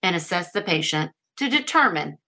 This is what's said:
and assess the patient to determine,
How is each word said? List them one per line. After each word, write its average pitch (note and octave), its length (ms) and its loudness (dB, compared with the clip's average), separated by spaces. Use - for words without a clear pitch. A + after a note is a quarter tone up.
and F3+ 120 2
assess E3+ 360 -2
the G3+ 100 0
patient D#3 500 0
to C#4 120 -2
determine, A3+ 680 2